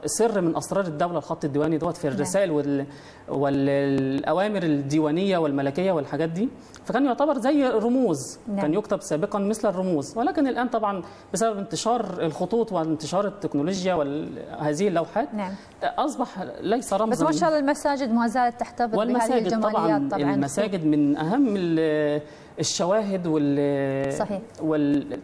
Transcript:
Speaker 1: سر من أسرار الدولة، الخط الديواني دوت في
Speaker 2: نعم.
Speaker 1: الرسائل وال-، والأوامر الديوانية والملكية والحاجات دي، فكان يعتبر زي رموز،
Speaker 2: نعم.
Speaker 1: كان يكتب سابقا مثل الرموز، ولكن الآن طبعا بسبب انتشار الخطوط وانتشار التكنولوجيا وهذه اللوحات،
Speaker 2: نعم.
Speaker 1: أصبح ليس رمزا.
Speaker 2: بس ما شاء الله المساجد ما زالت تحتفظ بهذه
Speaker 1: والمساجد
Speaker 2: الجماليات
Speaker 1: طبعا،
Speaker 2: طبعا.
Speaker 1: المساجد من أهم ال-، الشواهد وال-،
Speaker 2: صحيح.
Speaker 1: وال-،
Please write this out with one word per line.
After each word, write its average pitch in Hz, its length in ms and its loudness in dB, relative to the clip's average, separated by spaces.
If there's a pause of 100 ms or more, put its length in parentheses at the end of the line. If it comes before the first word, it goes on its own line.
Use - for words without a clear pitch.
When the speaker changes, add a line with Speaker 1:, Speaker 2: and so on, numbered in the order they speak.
Speaker 1:
سر 208 360 0
من 165 160 0
أسرار 185 300 -2
الدولة، 170 320 -2
الخط 160 260 -4
الديواني 151 340 0
دوت 165 180 -2
في - 100 -6
Speaker 2:
نعم. 135 100 -2
Speaker 1:
الرسائل 185 340 0
وال-، 143 360 0 (420)
والأوامر 139 1300 0
الديوانية 156 760 2
والملكية 143 540 0
والحاجات 151 360 0
دي، 185 200 -2 (360)
فكان 240 200 0
يعتبر 285 340 2
زي 269 280 2
رموز، 220 720 0 (100)
Speaker 2:
نعم. 202 120 -2
Speaker 1:
كان 156 140 2
يكتب 202 260 -2
سابقا 156 380 -2
مثل 214 300 0
الرموز، 180 500 -2
ولكن 294 280 2
الآن 247 220 0
طبعا 202 340 -2 (300)
بسبب 214 260 0
انتشار 214 480 -2 (140)
الخطوط 180 520 0
وانتشار 160 540 0
التكنولوجيا 180 680 -2
وهذه 151 920 -2
اللوحات، 190 460 -2
Speaker 2:
نعم. 196 180 -6 (300)
Speaker 1:
أصبح 233 600 -4 (180)
ليس 226 320 -2
رمزا. 214 340 2
Speaker 2:
بس 320 80 2
ما 302 60 0
شاء 349 80 4
الله 311 120 2
المساجد 285 520 0
ما 233 140 4
زالت 240 340 0
تحتفظ - 300 -2
بهذه 220 80 2
Speaker 1:
والمساجد 233 460 2
Speaker 2:
الجماليات 220 280 2
Speaker 1:
طبعا، 165 360 2
Speaker 2:
طبعا. 143 260 0
Speaker 1:
المساجد 165 520 0
من 147 300 4
أهم 202 400 2
ال-، 156 640 2 (380)
الشواهد 190 680 0
وال-، 143 840 2
Speaker 2:
صحيح. 202 280 -4 (220)
Speaker 1:
وال-، 147 600 2